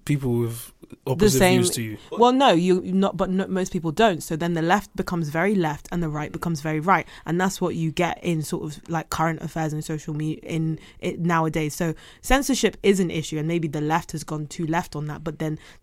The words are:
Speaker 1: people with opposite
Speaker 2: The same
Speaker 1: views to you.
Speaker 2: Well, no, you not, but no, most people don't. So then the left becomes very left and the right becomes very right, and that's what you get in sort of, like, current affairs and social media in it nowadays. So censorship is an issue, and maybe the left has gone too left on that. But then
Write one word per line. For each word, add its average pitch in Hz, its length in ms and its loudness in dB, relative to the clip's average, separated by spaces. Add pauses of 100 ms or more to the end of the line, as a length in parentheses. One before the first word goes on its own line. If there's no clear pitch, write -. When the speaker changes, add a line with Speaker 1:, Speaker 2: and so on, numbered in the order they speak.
Speaker 1:
people 135 360 0
with 117 340 -6 (340)
opposite 175 240 4
Speaker 2:
The - 80 4
same 180 220 6
Speaker 1:
views 120 100 2
to 120 100 -2
you. 110 160 -6 (140)
Speaker 2:
Well, 240 220 6
no, 262 180 6
you 185 300 4
not, 190 340 2
but 185 140 0
no, 190 180 0
most 185 240 -2
people 165 220 -2
don't. 196 280 4
So - 140 -6
then 170 200 -2
the 160 60 0
left 180 320 2
becomes 170 360 -2
very 175 260 0
left 156 340 -2
and 175 140 -2
the 160 60 -2
right 151 240 -6
becomes 165 260 -4
very 156 220 -2
right, 170 260 2 (180)
and 165 140 0
that's 190 220 0
what 180 140 0
you 160 180 -2
get - 280 -2
in 165 200 -2
sort 160 240 -6
of, 151 240 -12
like, 165 200 -4
current 160 320 -2
affairs 160 300 -4
and 151 140 -6
social 156 280 -6
media 156 300 -4
in 160 360 -4 (200)
it - 220 -6
nowadays. 160 540 0
So 165 180 -2 (280)
censorship 254 640 2
is 226 160 6
an 185 100 2
issue, 156 280 -4
and 151 100 -2
maybe 165 220 0
the 147 100 -4
left 156 320 -2
has 151 140 -8
gone 151 220 -6
too 170 200 -6
left 170 300 -2
on 147 80 -6
that. 156 180 -10
But 156 160 -8
then 156 200 -4 (240)